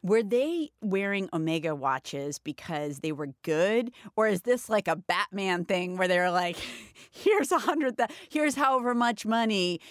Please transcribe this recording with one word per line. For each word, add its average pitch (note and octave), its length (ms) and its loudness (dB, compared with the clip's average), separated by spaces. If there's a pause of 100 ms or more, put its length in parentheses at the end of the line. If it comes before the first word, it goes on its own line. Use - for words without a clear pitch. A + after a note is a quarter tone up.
were A3 200 4
they C#4+ 480 0 (100)
wearing G3 520 0
Omega D#3+ 420 -2
watches C#3 640 -4
because D3 640 -6
they D#3+ 100 -2
were C#3+ 220 -6 (100)
good? G#3 480 2 (240)
Or A3 100 4
is G3+ 180 0
this B3 260 0
like G#3+ 180 0
a E3 80 2
Batman F3+ 680 -2
thing F3+ 320 -2
where F#3 100 2
they're F3+ 240 4
like, F3 240 0 (300)
<laughs> - 260 -20
"Here's G#4 400 2
a E4 80 4
hundred C#4+ 380 0
thou-, A#3 100 2 (220)
here's D4+ 260 0
however B3+ 400 2
much A#3 300 0
money, G#3+ 640 0